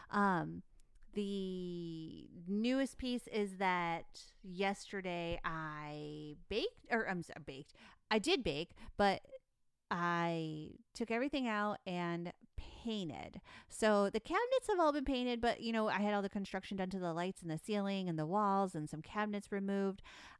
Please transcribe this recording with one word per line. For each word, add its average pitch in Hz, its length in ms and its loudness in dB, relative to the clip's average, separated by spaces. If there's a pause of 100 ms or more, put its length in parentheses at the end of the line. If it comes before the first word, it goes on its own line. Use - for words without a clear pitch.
(120)
Um, 175 500 4 (680)
the 175 1000 -6 (200)
newest 240 500 2
piece 247 300 -2
is 202 300 -2
that 175 480 0 (380)
yesterday 185 1000 -2
I 151 920 -6 (140)
baked, 277 420 -2
or 226 180 2
I'm 175 140 -2
sorry, - 220 -14
baked. 139 280 -12 (380)
I 220 80 6
did 294 240 4
bake, 156 280 0 (260)
but 202 240 6 (680)
I 170 800 0 (240)
took 226 180 -2
everything 254 360 2
out 208 380 0
and 175 460 -2 (260)
painted. - 840 -6 (260)
So 208 420 6
the 220 100 0
cabinets 480 500 2
have 381 100 4
all 311 140 8
been 285 120 -2
painted, 247 360 0
but, 233 200 4
you 226 120 -2
know, 220 140 4
I 190 120 2
had 208 140 2
all 202 80 2
the 196 80 0
construction 196 480 -4
done 190 140 -2
to 196 80 -4
the 170 140 -2
lights 180 280 -2
and 170 80 -6
the 156 80 0
ceiling 196 500 -2
and 165 120 0
the 151 60 0
walls 196 500 2
and 156 140 -4
some 160 120 -8
cabinets 208 500 -4
removed. 196 500 0 (380)